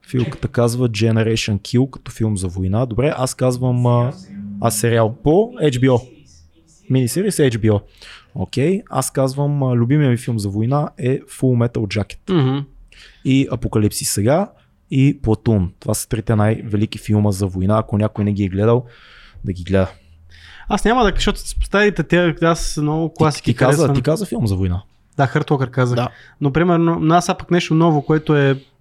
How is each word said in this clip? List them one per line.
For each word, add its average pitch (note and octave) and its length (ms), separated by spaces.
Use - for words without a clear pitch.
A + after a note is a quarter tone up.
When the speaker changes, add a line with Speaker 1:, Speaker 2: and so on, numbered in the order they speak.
Speaker 1:
Филката B2+ 440
казва A#2+ 420
Generation A2 680
Kill B2+ 300
като - 220
филм A2 260
за F#2 100
война. F#2+ 380
Добре, B2 320
аз C3 180
казвам, B2 500
а, A#2+ 260
Speaker 2:
Сериал, - 100
сериал. - 400
Speaker 1:
а A#2 100
сериал A2+ 440
по - 140
H D3+ 180
B B2 100
O. B2+ 200
Speaker 2:
Минисериз, - 440
минисериз. - 0
Speaker 1:
Минисериз C3+ 460
H A#2 80
B G#2+ 120
O. G#2 100
Окей, D#3+ 540
аз - 220
казвам, C#3+ 520
а, B2+ 120
любимия C3 340
ми A#2+ 80
филм A#2 220
за G2+ 100
война A#2+ 480
е C3 220
Full A#2+ 480
Metal A#2 120
Jacket. - 360
Speaker 3:
Мгм. C3+ 260
Speaker 1:
И C3+ 260
Апокалипсис G#2+ 580
сега, C3+ 420
и C#3 300
Платун. G#2+ 580
Това - 140
са - 160
трите A2 260
най-велики G#2+ 600
филма G#2 340
за F#2+ 160
война, F#2 300
ако A2 200
някой G#2 280
не G#2 80
ги G2+ 100
е G2 40
гледал, A2 380
да G2+ 100
ги F2+ 100
гледа. F#2 280
Speaker 3:
Аз - 180
няма A#3+ 180
да, G#3 80
защото - 280
старите - 640
те, E3+ 380
аз E3 360
много D#3 320
Speaker 1:
Ти, - 60
Speaker 3:
класики D#3 280
Speaker 1:
ти - 120
каза, C3+ 180
Speaker 3:
харесвам. D3 220
Speaker 1:
ти C3+ 60
каза D#3 240
филм F3+ 220
за G2 80
война. F#2 260
Speaker 3:
Да, C#3 80
Hurt D3 180
Locker C3 260
казах. B2 260
Speaker 1:
Да. - 140
Speaker 3:
Но, C#3+ 120
примерно, E3+ 460
но D#3+ 160
аз F3 100
сега F3+ 120
пък - 140
нещо F3 220
ново, D#3+ 280
което D3+ 340
е, C3+ 260